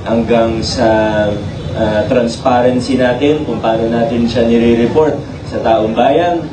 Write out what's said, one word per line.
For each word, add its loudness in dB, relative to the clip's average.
hanggang 0
sa, 0
ah, 0
transparency 0
natin, 0
kung -4
paano 0
natin 0
siya 0
nire-report 2
sa -6
taong 2
bayan 2